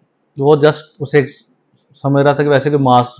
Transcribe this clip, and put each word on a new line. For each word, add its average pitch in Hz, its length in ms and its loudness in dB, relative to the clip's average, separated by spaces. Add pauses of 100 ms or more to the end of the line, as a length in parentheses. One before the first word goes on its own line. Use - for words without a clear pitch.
(380)
वो 139 200 2
just 151 440 -2
उसे 143 240 0 (760)
समझ 139 200 0
रहा 143 100 2
था 143 100 -4
कि 147 60 -2
वैसे 139 200 0
कोई 147 120 -2
मांस 123 380 0